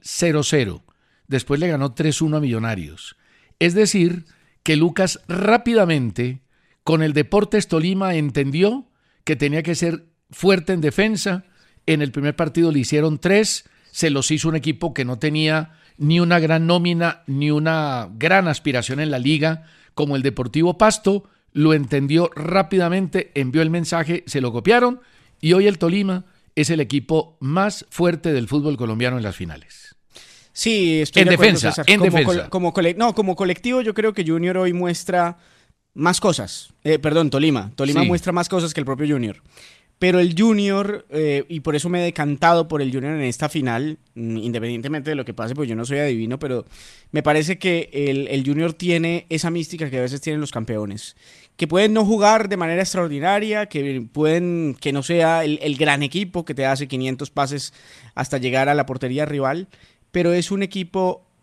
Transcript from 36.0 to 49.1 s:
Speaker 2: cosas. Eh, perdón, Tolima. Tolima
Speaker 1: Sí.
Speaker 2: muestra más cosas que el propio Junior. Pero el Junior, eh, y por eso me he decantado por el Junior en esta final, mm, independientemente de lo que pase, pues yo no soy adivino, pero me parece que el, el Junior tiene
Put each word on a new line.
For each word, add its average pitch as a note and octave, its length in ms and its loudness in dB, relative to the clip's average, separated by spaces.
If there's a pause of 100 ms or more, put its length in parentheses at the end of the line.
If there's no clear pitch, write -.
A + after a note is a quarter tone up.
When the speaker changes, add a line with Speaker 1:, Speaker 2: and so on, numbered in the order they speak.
Speaker 2:
cosas. - 520 -2 (120)
Eh, D3+ 160 2
perdón, D3+ 300 2
Tolima. C3+ 440 0
Tolima C#3 280 0
Speaker 1:
Sí. - 40 2
Speaker 2:
muestra F3 260 0
más F3 160 -2
cosas E3+ 260 -2
que D#3+ 60 -4
el C3+ 60 -4
propio C#3 220 -4
Junior. A#2+ 340 -2 (580)
Pero F3+ 200 4
el F3 180 2
Junior, G3+ 720 0
eh, C#3+ 380 -2
y E3 120 -8
por D3 140 -4
eso D#3 140 -2
me F3 120 0
he F3 40 0
decantado E3 640 2
por D3+ 140 -2
el C3 100 -2
Junior C3+ 220 -6
en D3+ 80 -4
esta C3 260 -4
final, C#3 500 -4 (160)
mm, A2+ 220 -6
independientemente A#2+ 720 -6
de D3+ 60 -4
lo C3 80 -6
que A2+ 100 -12
pase, A#2 220 -6
pues C#3+ 120 -4
yo A2+ 60 -4
no A#2 100 -6
soy C#3 140 -4
adivino, B2 400 -2
pero B2+ 280 -6 (440)
me D3+ 140 -2
parece D#3 340 0
que F3 340 -2
el, C#3 360 -2
el C3+ 180 -2
Junior D#3 280 -2
tiene E3+ 540 -2